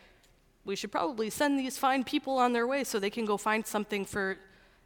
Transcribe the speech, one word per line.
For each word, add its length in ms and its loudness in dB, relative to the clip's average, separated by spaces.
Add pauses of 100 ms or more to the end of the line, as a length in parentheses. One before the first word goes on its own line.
(640)
We 100 -4
should 160 -8
probably 380 0
send 300 2
these 180 -4
fine 260 2
people 360 0
on 140 4
their 120 2
way 180 0
so 140 -2
they 140 0
can 140 -2
go 120 2
find 300 0
something 360 -2
for 360 -4 (460)